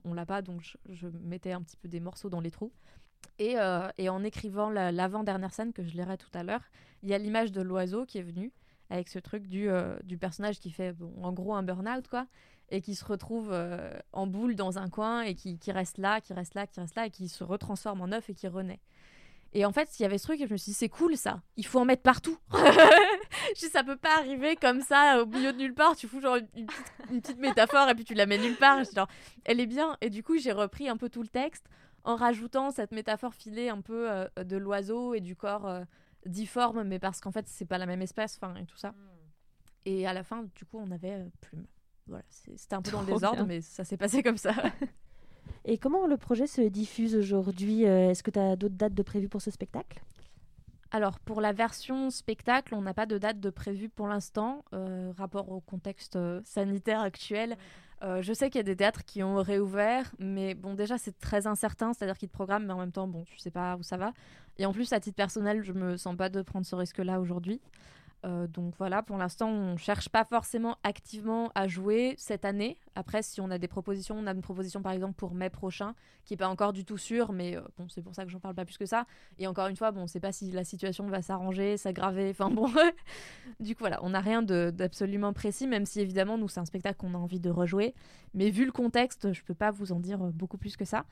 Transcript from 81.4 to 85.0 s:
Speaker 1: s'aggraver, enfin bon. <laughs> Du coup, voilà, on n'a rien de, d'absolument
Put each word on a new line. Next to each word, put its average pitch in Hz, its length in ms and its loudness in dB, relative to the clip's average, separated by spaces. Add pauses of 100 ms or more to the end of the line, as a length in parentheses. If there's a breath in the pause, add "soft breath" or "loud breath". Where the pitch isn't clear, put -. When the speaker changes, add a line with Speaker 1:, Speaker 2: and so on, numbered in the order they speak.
Speaker 1:
s'aggraver, 190 540 -2
enfin 196 180 0
bon. 226 160 2
<laughs> 294 920 2
Du 220 160 -6
coup, - 60 -14
voilà, 190 220 -2
on 180 60 -2
n'a 190 100 0
rien 220 220 2
de, 175 340 2
d'absolument 196 560 0